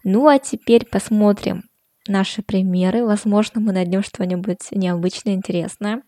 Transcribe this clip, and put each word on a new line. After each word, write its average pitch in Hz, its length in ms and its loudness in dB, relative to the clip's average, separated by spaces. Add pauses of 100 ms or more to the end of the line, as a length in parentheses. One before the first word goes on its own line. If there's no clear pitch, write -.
Ну 226 240 4
а 277 100 6
теперь - 460 0
посмотрим 208 800 0 (420)
наши 196 360 -2
примеры. 185 600 0
Возможно, 208 560 0
мы 208 120 0
найдем 185 300 0
что-нибудь 180 720 -6
необычное, 185 600 -2
интересное. 190 720 -4